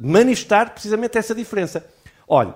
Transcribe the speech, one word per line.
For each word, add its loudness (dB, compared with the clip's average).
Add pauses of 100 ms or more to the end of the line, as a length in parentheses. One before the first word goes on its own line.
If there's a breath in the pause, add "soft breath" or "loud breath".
manifestar 2
precisamente -4
essa -4
diferença. -6 (400 soft breath)
Olha, 2